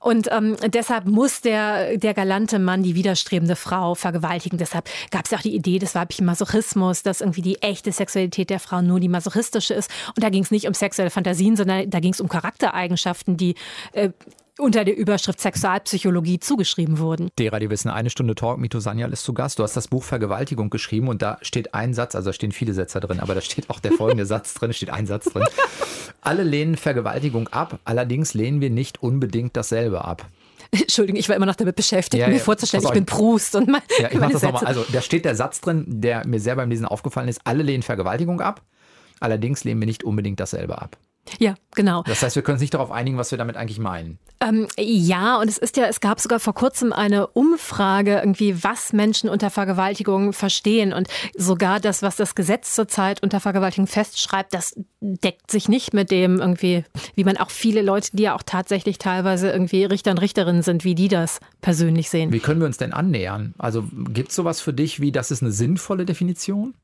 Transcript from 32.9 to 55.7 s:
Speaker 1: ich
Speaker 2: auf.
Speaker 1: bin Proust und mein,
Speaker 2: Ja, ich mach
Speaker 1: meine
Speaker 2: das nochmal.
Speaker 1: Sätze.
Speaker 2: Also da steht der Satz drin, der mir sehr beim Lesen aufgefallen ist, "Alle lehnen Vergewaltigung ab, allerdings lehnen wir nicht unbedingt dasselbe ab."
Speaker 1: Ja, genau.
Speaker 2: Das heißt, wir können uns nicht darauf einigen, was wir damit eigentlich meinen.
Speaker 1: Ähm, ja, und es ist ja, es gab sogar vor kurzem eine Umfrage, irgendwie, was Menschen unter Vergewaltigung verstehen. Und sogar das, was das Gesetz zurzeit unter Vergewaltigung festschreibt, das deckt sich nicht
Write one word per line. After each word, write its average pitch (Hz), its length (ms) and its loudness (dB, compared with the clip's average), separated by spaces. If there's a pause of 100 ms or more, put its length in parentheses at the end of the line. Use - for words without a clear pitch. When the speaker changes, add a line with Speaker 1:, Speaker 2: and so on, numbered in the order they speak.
Speaker 1:
ich - 0 -
Speaker 2:
auf. - 20 0
Speaker 1:
bin 202 100 6
Proust 214 520 4
und 226 120 4
mein, 269 140 4 (160)
Speaker 2:
Ja, 117 100 2
ich - 60 -4
mach - 60 4
Speaker 1:
meine - 120 4
Speaker 2:
das 147 100 2
nochmal. 123 180 2
Speaker 1:
Sätze. 120 80 0
Speaker 2:
Also 120 220 0
da 123 120 0
steht 170 240 0
der 135 100 2
Satz 123 240 -4
drin, 160 260 0
der 117 400 -2
mir 117 140 0
sehr 120 160 0
beim 127 140 0
Lesen 113 160 -2
aufgefallen 123 420 -4
ist, 117 160 -6
"Alle 131 180 2
lehnen 139 200 0
Vergewaltigung 120 580 0
ab, - 220 -4 (580)
allerdings 117 440 -2
lehnen 113 180 0
wir 110 40 0
nicht 110 160 -4
unbedingt 104 380 -2
dasselbe 85 400 -6
ab." - 160 -12 (440)
Speaker 1:
Ja, 202 160 2 (180)
genau. 175 300 2
Speaker 2:
Das 214 180 0
heißt, 127 140 0
wir 139 80 0
können 143 100 2
uns 123 60 0
nicht 143 120 0
darauf 135 200 -2
einigen, 127 260 -2
was 123 140 -4
wir 127 60 -4
damit 117 180 -6
eigentlich 107 240 -6
meinen. 85 400 -6 (180)
Speaker 1:
Ähm, 220 300 0 (100)
ja, 208 600 2
und 220 80 2
es 208 100 -2
ist - 180 -2
ja, 247 100 4
es 185 120 0
gab 202 220 0
sogar 226 180 2
vor 214 160 -2
kurzem 247 380 0
eine 202 340 2
Umfrage, 202 920 4
irgendwie, 196 440 2
was 214 300 -2
Menschen 214 360 2
unter 208 220 0
Vergewaltigung 196 840 0
verstehen. 208 600 2
Und 185 160 -2 (260)
sogar 185 460 2
das, 202 220 0
was 196 120 0
das - 220 -2
Gesetz 190 400 0
zurzeit 202 480 0
unter 196 160 2
Vergewaltigung 190 480 2
festschreibt, - 640 -2
das - 240 -6 (220)
deckt 185 500 -4
sich - 180 0
nicht 240 260 2